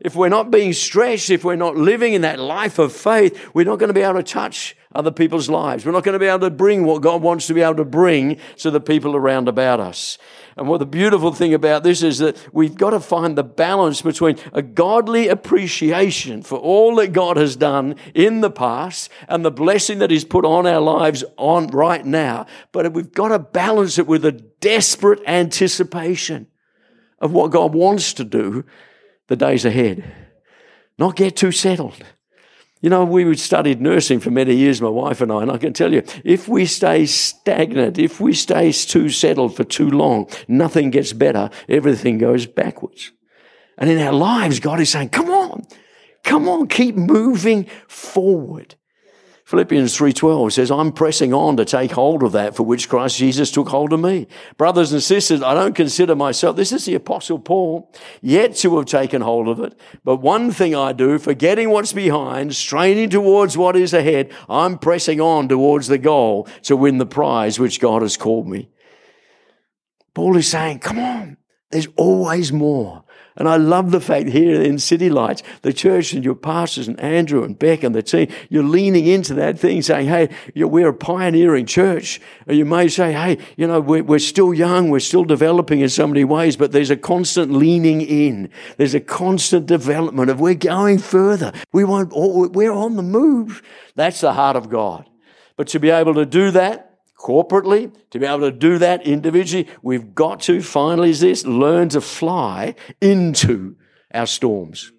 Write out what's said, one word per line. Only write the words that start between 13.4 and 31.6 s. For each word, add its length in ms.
balance 600
between 340
a 80
godly 680
appreciation 1120
for 160
all 380
that 180
God 240
has 180
done 380
in 280
the 80
past 580
and 160
the 80
blessing 500
that 100
he's 120
put 220
on 220
our 160
lives 420
on 300
right 360
now. 400
But 200
we've 180
gotta 280
balance 600
it 80
with 200
a 60
desperate 920
anticipation 1200
of 140
what 180
God 220
wants 400
to 120
do 380
the 80
days 280
ahead. 400
Not 180
get 180
too 160
settled. 540